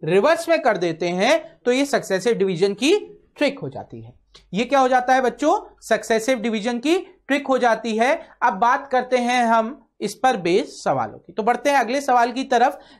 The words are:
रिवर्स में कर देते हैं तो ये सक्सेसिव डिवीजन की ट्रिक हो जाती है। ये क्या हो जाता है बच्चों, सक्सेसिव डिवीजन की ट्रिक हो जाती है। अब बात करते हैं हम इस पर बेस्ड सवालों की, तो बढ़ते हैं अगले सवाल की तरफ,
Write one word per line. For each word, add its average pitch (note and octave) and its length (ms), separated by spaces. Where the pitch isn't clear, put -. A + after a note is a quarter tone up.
रिवर्स C4 440
में D#4+ 140
कर A3+ 140
देते F3 320
हैं A3+ 500
तो B3 140
ये C4+ 120
सक्सेसिव G#3+ 500
डिवीजन F#3+ 400
की D#4 240
ट्रिक C#4 220
हो C4 100
जाती A#2+ 340
है। A#2 100
ये A3 100
क्या C4+ 160
हो C4 80
जाता B3+ 260
है C4 60
बच्चों, D4 600
सक्सेसिव A3+ 580
डिवीजन A3 400
की D4+ 200
ट्रिक C#4 480
हो C4 120
जाती A3 380
है। B3 180
अब A#3+ 120
बात A#3 380
करते B3+ 260
हैं B3 280
हम A3+ 420
इस G#3 140
पर C4 220
बेस्ड F#3 460
सवालों A#2+ 360
की, - 140
तो A3+ 100
बढ़ते A#3 280
हैं C#4 80
अगले B3 220
सवाल B3 320
की C4 120
तरफ, C4 360